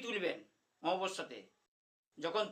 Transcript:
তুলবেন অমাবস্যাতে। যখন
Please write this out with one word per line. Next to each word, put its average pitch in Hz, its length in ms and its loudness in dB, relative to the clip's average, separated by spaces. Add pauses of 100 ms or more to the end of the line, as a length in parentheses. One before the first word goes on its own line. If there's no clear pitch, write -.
তুলবেন 202 320 0 (460)
অমাবস্যাতে। 175 560 0 (800)
যখন 170 320 2